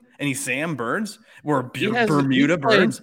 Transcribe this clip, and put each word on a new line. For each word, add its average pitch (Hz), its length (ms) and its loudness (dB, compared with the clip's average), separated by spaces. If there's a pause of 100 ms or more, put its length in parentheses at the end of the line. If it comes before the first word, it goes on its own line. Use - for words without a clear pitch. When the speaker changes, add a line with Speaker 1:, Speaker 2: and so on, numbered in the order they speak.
(200)
Speaker 1:
and 143 80 -4
he's 135 140 -4
Sam 143 360 -4
Burns. 147 420 -6 (240)
We're 135 320 -2
Speaker 2:
He 165 120 -2
Speaker 1:
Ber-, 220 100 -2
Speaker 2:
has, 233 100 2
Speaker 1:
Bermuda 139 480 2
Speaker 2:
he's 175 80 -8
played 220 160 4
Speaker 1:
Burns 180 240 2